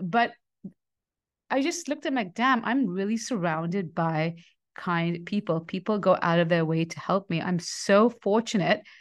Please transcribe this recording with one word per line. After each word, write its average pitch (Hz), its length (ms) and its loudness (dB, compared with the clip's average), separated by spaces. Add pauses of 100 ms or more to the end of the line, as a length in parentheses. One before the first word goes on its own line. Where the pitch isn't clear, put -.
but 233 300 0 (1200)
I 269 120 2
just 339 260 -4
looked 302 180 -6
at, 294 80 -2
like, 202 200 -2
"Damn, 240 300 2
I'm 247 220 2
really 196 320 -2
surrounded 170 760 -2
by 165 420 0 (380)
kind 170 520 -2
people. 185 340 -2
People 190 380 -4
go 185 240 4
out 170 160 4
of 175 100 4
their 165 160 2
way 160 220 0
to - 140 -14
help 190 280 -2
me. 165 140 -2
I'm 180 160 -2
so 202 500 2
fortunate 214 720 0 (200)